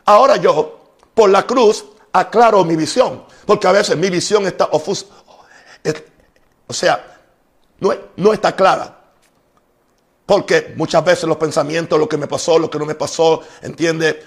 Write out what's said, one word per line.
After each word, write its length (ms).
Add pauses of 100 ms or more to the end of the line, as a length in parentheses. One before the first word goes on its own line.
Ahora 300
yo, 580 (180)
por 160
la 180
cruz, 380 (280)
aclaro 520
mi 100
visión, 500 (200)
porque 240
a 40
veces 260
mi 100
visión 380
está 240
ofus-, 360 (800)
es-, 200 (600)
o 60
sea, 480 (600)
no, 120 (240)
no 160
está 240
clara. 460 (1200)
Porque 500
muchas 280
veces 200
los 120
pensamientos, 640
lo 80
que 80
me 100
pasó, 320
lo 120
que 80
no 80
me 80
pasó, 480 (180)
¿entiende? 680